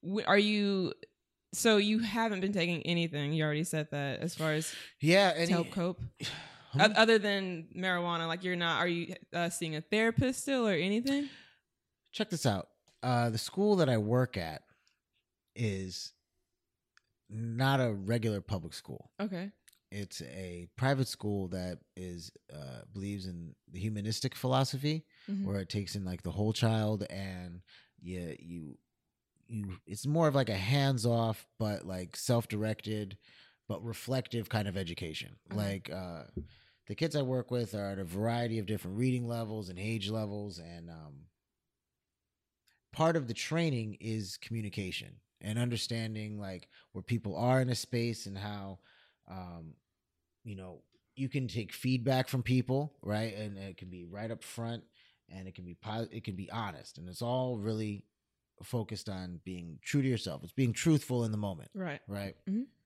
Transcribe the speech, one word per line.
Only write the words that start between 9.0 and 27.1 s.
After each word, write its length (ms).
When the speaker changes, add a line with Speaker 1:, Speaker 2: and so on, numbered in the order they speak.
Speaker 1:
uh, 160
seeing 260
a 60
therapist 600
still 260
or 60
anything? 560
Speaker 2:
Check 180
this 160
out. 240
Uh, 280
the 80
school 400
that 120
I 80
work 400
at 240
is 560
not 500
a 140
regular 480
public 320
school. 360
Speaker 1:
Okay. 300
Speaker 2:
It's 320
a 520
private 320
school 420
that 300
is, 360
uh, 280
believes 360
in 280
the 80
humanistic 560
philosophy, 680
Speaker 1:
Mm-hmm. 180
Speaker 2:
where 140
it 80
takes 260
in, 100
like, 160
the 100
whole 220
child, 560
and 520